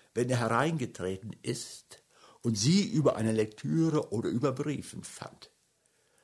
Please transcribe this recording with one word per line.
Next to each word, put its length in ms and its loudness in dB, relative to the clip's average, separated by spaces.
wenn 160 0
er 80 4
hereingetreten 1040 0
ist 600 -10
und 140 0
sie 280 6
über 320 2
einer 160 0
Lektüre 800 0
oder 160 -2
über 240 0
Briefen 520 -8
fand. 460 -16